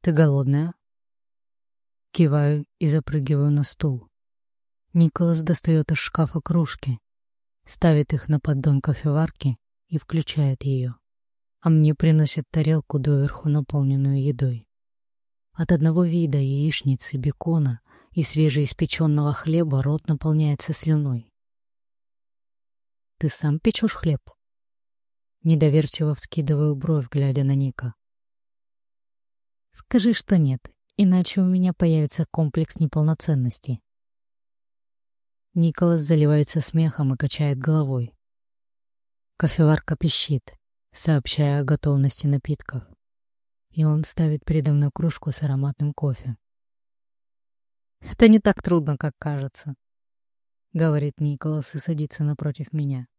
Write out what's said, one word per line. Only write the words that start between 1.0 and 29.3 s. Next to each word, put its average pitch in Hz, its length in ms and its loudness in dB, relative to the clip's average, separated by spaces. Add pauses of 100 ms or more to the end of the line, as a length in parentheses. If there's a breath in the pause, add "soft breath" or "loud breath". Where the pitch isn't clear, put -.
Киваю 147 520 2 (140)
и 160 100 0
запрыгиваю 147 640 0
на 147 120 2
стул. 135 460 -6 (880)
Николас 165 480 2
достаёт 160 500 0
из 147 60 -2
шкафа - 420 -2
кружки — 143 580 -2 (680)
ставит 156 460 2
их - 160 -6
на 151 120 2
поддон 139 400 0
кофеварки 147 760 -2 (300)
и 165 100 -4
включает 143 640 -2
её. 127 320 -4 (680)
А - 80 0
мне 156 260 6
приносят 156 560 2
тарелку, 156 480 0
доверху 139 500 0
наполненную 139 760 0
едой. 127 440 -2 (880)
От 165 200 -2
одного 165 320 2
вида 165 340 0
яичницы, 139 760 -2
бекона 139 640 -2 (320 soft breath)
и 165 100 -2
свежеиспечённого 147 1080 0
хлеба 156 500 0
рот 143 260 -2
наполняется 151 640 0
слюной. 143 580 -2 (1900)
«Ты 156 100 -2
сам 151 300 -2
печёшь - 360 -2
хлеб?» 156 260 -4 (1200)
Недоверчиво 151 720 2
вскидываю 151 640 -2
бровь, 143 340 -2
глядя 139 340 0
на 139 100 2
Ника. 131 400 -4 (1800)